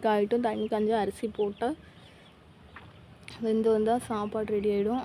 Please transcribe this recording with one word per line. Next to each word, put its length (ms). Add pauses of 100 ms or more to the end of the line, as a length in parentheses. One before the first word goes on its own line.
காயட்டும். 420
தண்ணி 260
காஞ்சா 280
அரிசி 260 (100)
போட்டா 320 (1800)
வெந்து 280
வந்தா 200 (140)
சாப்பாடு 460
ரெடி 200
ஆயிடும். 300